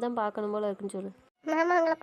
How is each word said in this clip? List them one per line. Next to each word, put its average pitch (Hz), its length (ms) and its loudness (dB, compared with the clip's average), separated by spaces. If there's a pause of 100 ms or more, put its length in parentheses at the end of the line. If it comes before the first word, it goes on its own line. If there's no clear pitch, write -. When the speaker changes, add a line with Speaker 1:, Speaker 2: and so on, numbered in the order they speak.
Speaker 1:
தான் 240 160 -2
பார்க்கணும் 208 340 -2
போல 208 140 0
இருக்குன்னு 196 280 -4
சொல்லு. 196 140 -8 (420)
Speaker 2:
மாமா 339 280 4
உங்களை 320 220 2